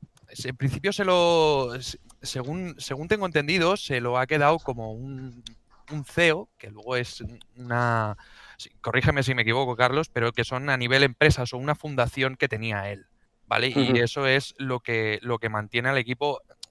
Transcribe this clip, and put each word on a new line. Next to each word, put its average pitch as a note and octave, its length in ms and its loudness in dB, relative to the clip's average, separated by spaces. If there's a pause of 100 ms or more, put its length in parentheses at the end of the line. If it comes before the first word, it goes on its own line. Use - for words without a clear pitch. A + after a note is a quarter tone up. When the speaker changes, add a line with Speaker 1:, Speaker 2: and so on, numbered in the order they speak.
(320)
Speaker 1:
Se, - 160 -10
en C3 80 -8
principio C#3 380 -2
se G3+ 100 -2
lo, E3 760 4
se-, B2 200 -12 (240)
según, D3 560 -8
según D3 300 -8
tengo G#3 180 2
entendido, E3 500 2
se C3+ 240 -2
lo B2 180 0
ha C3 80 2
quedado D3+ 320 4
como A#2 340 -6
un, B2+ 500 -12 (480)
un D3+ 140 -8
ceo, E3+ 440 2 (100)
que G#2 120 -16
luego G#2+ 260 -6
es A#2+ 280 -6 (320)
una, A#2+ 600 0 (400)
sí, - 100 -18 (140)
corrígeme C3+ 400 2
si C3 120 0
me B2 60 0
equivoco, B2 340 0
Carlos, B2+ 380 2
pero A#2 200 0
que A#2+ 120 -2
son C3 240 -6
a C3+ 80 0
nivel B2+ 280 4
empresas C3 500 2
o - 20 -8
una C#3 180 -2
fundación C3 600 -2
que C#3 120 0
tenía G#2+ 420 -4
él, G2+ 160 -12 (400)
¿vale? A2+ 220 2
Y C3 240 2
Speaker 2:
Ujú. B2 40 6
Speaker 1:
eso A#2+ 300 2
es C3+ 320 2
lo C3 220 -4
que, A2 420 -2
lo A#2+ 160 -2
que A2+ 100 -4
mantiene G#2+ 400 -2
al C#3 80 0
equipo, B2+ 460 -4 (280)